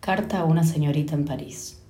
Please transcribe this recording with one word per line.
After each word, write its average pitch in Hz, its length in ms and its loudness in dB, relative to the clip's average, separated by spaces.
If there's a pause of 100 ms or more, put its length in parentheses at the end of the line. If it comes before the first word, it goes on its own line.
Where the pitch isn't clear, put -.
Carta 190 320 0
a 165 60 0
una 165 180 4
señorita 151 500 0
en 143 120 0
París. - 640 -10